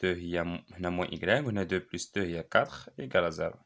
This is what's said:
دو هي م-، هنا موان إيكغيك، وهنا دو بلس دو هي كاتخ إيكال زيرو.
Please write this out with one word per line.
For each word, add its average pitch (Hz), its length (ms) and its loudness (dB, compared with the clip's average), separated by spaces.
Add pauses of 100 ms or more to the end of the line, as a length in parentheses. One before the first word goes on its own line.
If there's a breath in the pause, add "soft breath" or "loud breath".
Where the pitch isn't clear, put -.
دو 95 40 4
هي 87 360 0
م-، 87 280 -4
هنا 90 180 -4
موان 90 200 0
إيكغيك، 101 360 2
وهنا 104 180 0
دو 92 160 0 (140)
بلس - 180 -6
دو 101 100 -2
هي 85 220 -2
كاتخ - 460 0 (100)
إيكال 85 340 2
زيرو. 82 320 -4